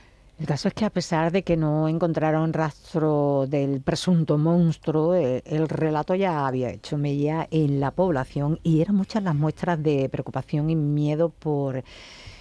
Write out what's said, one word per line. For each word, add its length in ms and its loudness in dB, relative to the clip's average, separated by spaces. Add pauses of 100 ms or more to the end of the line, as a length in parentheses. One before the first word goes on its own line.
(400)
El 80 -6
caso 220 -2
es 40 -4
que 120 -2
a 40 0
pesar 440 0
de 100 0
que 140 0
no 320 2
encontraron 640 0
rastro 960 0
del 340 0
presunto 560 2
monstruo, 760 2
eh, 320 0
el 220 0
relato 480 0
ya 320 0
había 240 -2
hecho 260 -8
mella 540 0
en 300 2
la 100 0
población 720 -2
y 180 4
eran 140 2
muchas 260 -2
las 140 0
muestras 480 -2
de 260 2
preocupación 600 -4
y 80 0
miedo 520 0
por 540 -4 (580)